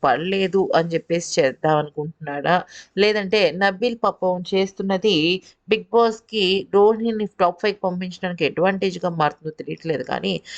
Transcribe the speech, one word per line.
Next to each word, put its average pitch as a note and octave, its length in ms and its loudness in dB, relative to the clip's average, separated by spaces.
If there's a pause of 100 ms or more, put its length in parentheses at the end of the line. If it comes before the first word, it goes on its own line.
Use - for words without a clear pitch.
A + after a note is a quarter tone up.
పడలేదు" F#3 600 0 (120)
అని E3 180 2
చెప్పేసి E3 420 -2
చేద్దాం D#3 440 2
అనుకుంటున్నాడా? D3+ 800 -4 (420)
లేదంటే, G#3 440 2 (160)
నబీల్ G3+ 420 0
పాపం F3+ 480 -2
చేస్తున్నది G3 680 0 (520)
బిగ్ G#3+ 220 0
బాస్‌కి A3 560 0 (240)
రోహిణిని G#3+ 640 2
టాప్ F3 240 0
ఫైవ్ G3+ 200 -2
పంపించడానికి F3+ 680 -4
అడ్వాంటేజ్‌గా F3+ 680 0
మారుతుందో D#3 420 -2
తెలియట్లేదు D#3 500 -6
కానీ, - 280 -4 (240)